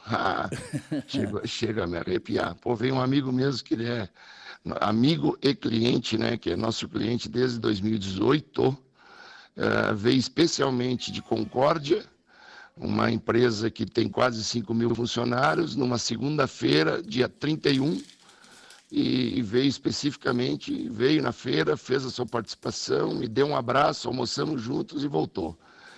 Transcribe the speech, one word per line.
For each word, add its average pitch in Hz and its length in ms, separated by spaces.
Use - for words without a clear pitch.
<laughs> - 1000
Chega, 107 400
chega 110 360
a 87 40
me 87 100
arrepiar. - 580
Pô, 120 200
veio 123 200
um 127 60
amigo 131 300
mesmo 127 320
que - 120
ele 113 120
é 117 220
amigo 135 600
e 139 120
cliente, 117 640
né, 113 200
que - 140
é 85 40
nosso 110 320
cliente 113 420
desde 120 300
dois 110 200
mil 107 160
e 110 40
dezoito, 120 760
eh, 110 380
veio 113 240
especialmente 127 960
de 110 100
Concórdia, 139 840
uma 107 360
empresa 113 580
que 110 160
tem 110 240
quase 113 340
cinco 113 300
mil 117 200
funcionários, 123 840
numa 123 220
segunda-feira, 139 1040
dia 117 280
trinta 147 400
e 135 100
um, 156 220
e, 127 460
e 131 40
veio 120 260
especificamente, 135 1200
veio 131 320
na 127 100
feira, 151 460
fez 131 280
a 127 40
sua 120 160
participação, - 880
me 131 140
deu 127 200
um 147 80
abraço, 135 520
almoçamos 127 540
juntos 139 420
e 147 40
voltou. 139 500